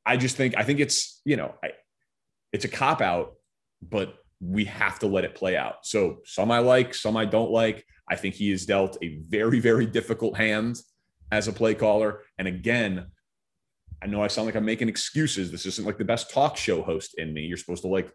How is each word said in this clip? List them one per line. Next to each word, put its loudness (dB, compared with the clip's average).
I 4
just 0
think, 0
I 2
think 2
it's, -2
you 2
know, -4
I, -6
it's -2
a -4
cop 0
out, 0
but -4
we 0
have -2
to 0
let 0
it -8
play -2
out. -4
So 0
some -2
I 4
like, 4
some 0
I 2
don't 0
like. 0
I -2
think -4
he 0
is -2
dealt 2
a -8
very, 2
very 4
difficult -2
hand 0
as 2
a -2
play 4
caller. 2
And -2
again, -2
I -8
know 0
I 2
sound -2
like -2
I'm 0
making 0
excuses. -2
This -10
isn't, -6
like, -4
the -4
best -2
talk 2
show 0
host -6
in -6
me. -6
You're -6
supposed -8
to, -6
like, -2